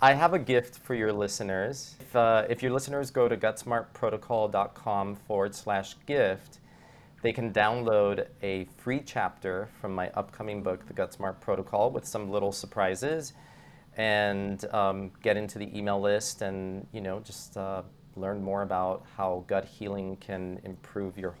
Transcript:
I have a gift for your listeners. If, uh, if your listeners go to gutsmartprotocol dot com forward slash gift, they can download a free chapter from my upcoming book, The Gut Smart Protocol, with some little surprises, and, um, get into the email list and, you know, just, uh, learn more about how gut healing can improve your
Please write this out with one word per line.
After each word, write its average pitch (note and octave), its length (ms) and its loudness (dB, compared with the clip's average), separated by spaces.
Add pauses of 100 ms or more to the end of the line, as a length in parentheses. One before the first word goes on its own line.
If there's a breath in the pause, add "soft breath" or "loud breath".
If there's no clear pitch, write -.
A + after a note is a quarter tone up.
I C3+ 120 10
have E3 200 6
a F#3 60 2
gift B2 400 2
for - 160 -6
your G#2+ 180 2
listeners. G#2 840 -2
If, - 160 -12
uh, A2+ 340 6
if A#2 140 -2
your B2+ 80 0
listeners C3+ 400 -2
go B2 180 4
to A2+ 80 2
gutsmartprotocol A2 1160 -2
dot G2+ 220 0
com G2+ 420 -2
forward G2+ 380 0
slash G3 420 -2 (100)
gift, A2 540 0 (600 soft breath)
they A2+ 100 2
can A2+ 200 -2
download G#2 720 4 (160)
a F#2+ 240 -2 (100)
free C3 280 -2
chapter F#2+ 640 -4 (120)
from G2 120 -6
my F2+ 180 -2
upcoming G#2 520 -6
book, F#2 240 -4
The - 60 -16
Gut F#2 200 -4
Smart F#2+ 280 -6
Protocol, G#2 500 0
with B2+ 160 -6
some G#2 240 -6
little G2+ 220 0
surprises, B2+ 800 -2 (640 soft breath)
and, G2+ 760 2
um, G2 380 0 (100)
get G#2+ 160 4
into G#2+ 220 -4
the G2+ 180 -8
email G2+ 240 0
list G#2 420 0
and, F#2+ 500 -6
you A2 80 -8
know, F#2+ 180 -6
just, - 380 -16
uh, F#2+ 260 -6 (340)
learn G2 260 -4
more G2 200 0
about F#2 420 0 (120)
how F#2 300 -2
gut G2 180 0
healing G2 520 -8
can F#2 480 -8
improve F#2+ 520 -8
your F#2 240 -6